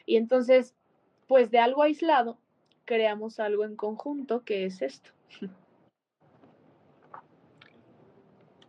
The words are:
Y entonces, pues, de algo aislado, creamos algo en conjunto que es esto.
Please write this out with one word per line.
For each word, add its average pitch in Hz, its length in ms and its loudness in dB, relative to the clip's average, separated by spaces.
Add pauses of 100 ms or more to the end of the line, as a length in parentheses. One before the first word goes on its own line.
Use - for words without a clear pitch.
Y 226 120 2
entonces, 247 580 2 (520)
pues, 254 220 4
de 233 100 4
algo 254 220 2
aislado, 302 560 0 (480)
creamos 220 540 -2
algo 208 240 -2
en 214 120 -8
conjunto 240 680 -8
que 190 220 -6
es 190 180 -10
esto. - 260 -12 (3500)